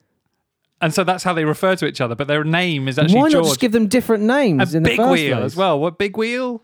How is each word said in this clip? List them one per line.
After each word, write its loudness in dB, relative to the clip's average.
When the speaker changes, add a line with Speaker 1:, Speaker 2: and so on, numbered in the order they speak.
Speaker 1:
And 0
so 0
that's -2
how 0
they 0
refer 0
to -2
each -8
other, -2
but -4
their 0
name 0
is -4
actually 4
Speaker 2:
Why 4
not 2
Speaker 1:
George. 2
Speaker 2:
just 0
give 0
them 2
different 0
names 2
Speaker 1:
And 0
Speaker 2:
in 2
the 2
Speaker 1:
Big -2
Speaker 2:
first 2
Speaker 1:
Wheel 0
Speaker 2:
place? -2
Speaker 1:
as -10
well. 2
What, -4
Big -4
Wheel? -4